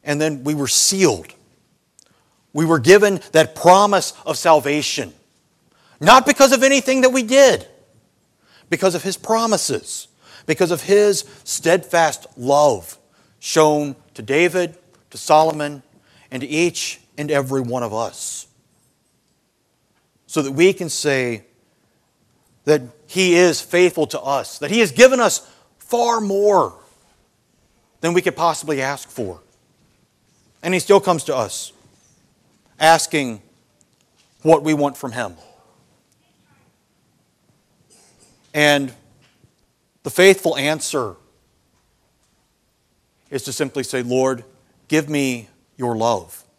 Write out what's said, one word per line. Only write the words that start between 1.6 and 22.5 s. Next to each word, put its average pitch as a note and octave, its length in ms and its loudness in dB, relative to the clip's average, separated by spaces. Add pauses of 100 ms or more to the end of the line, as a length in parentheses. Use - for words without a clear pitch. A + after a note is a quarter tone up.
We D3+ 100 -2
were D#3+ 160 2
given G3 400 4 (120)
that D#3 220 2
promise G3 580 4 (140)
of D#3 120 -6
salvation, D3 760 0 (880)
not A#3 260 6
because C4+ 260 4
of B3+ 100 2
anything C4 400 2
that C4 80 4
we B3+ 120 0
did, B3 440 4 (1040)
because F3 240 0
of D#3+ 80 -6
His F#3 140 -6
promises, A3 920 -4 (380)
because D#3+ 240 -2
of E3+ 120 -4
His G3+ 420 2 (200)
steadfast E3+ 840 -2 (100)
love C3 640 0 (400)
shown D3 580 0 (180)
to - 80 -16
David, E3+ 540 -2 (340)
to - 80 -20
Solomon, D3+ 640 0 (480)
and C3 120 -10
to C#3+ 40 -10
each D#3+ 540 -4 (180)
and D3 120 -10
every C3+ 300 -2
one B2 220 -6
of A2+ 100 -8
us, - 540 -10 (1800)
so - 160 -4
that C3+ 100 -6
we F3 200 2
can F3+ 160 -8
say B2+ 560 -4 (1200)